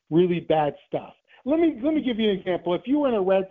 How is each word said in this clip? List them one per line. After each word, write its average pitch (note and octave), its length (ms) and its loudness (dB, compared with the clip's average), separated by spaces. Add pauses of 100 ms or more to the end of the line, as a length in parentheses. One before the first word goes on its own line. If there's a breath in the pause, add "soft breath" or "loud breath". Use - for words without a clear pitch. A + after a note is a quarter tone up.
really F3 320 2
bad D3+ 340 0 (120)
stuff. B2 260 -10 (320 soft breath)
Let D4+ 140 0
me, D4+ 220 0
let D#4 120 0
me D4+ 80 0
give A#3 180 -2
you G#3+ 120 2
an F#3 60 0
example. F3 360 -4
If F3 120 -4
you C#4+ 140 0
were C#4+ 80 0
in A#3+ 80 0
a G3+ 60 0
red F#3+ 300 2